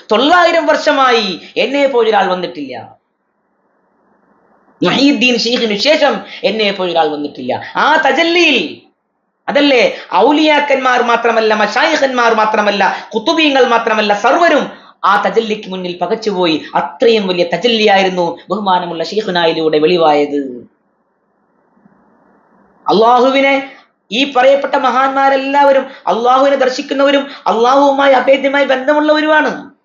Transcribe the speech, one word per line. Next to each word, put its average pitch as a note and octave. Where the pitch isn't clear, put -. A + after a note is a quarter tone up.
"തൊള്ളായിരം E4
വർഷമായി B3+
എന്നെ C4+
പോലൊരാൾ A3
വന്നിട്ടില്ല." D3
മുഹീദ്ദീൻ B3
ഷെയ്ഖിനു A3+
ശേഷം C4+
എന്നെ G3+
പോലെ F#3
ഒരാൾ D#3+
വന്നിട്ടില്ല. C3
ആ B3+
തജല്ലിയിൽ, D4+
അതല്ലേ C4
ഔലിയാക്കന്മാർ C4+
മാത്രമല്ല, A3+
മശായിഖന്മാർ B3
മാത്രമല്ല, G#3
കുത്തുബീങ്ങൾ C#4
മാത്രമല്ല, G#3+
സർവരും C#4
ആ G3+
തജല്ലിക്ക് G#3
മുന്നിൽ F3+
പകച്ചുപോയി. F3
അത്രയും A3
വലിയ F3
തജല്ലിയായിരുന്നു F#3
ബഹുമാനമുള്ള F3+
ഷെയ്ഖുനായിലൂടെ E3
വെളിവായത്. D3
അള്ളാഹുവിനെ, C4
ഈ C4+
പറയപ്പെട്ട C4+
മഹാന്മാരെല്ലാവരും C4+
അള്ളാഹുവിനെ B3+
ദർശിക്കുന്നവരും C#4
അള്ളാഹുവുമായി C4+
അഭേദ്യമായി C4+
ബന്ധമുള്ളവരുമാണ്. D4+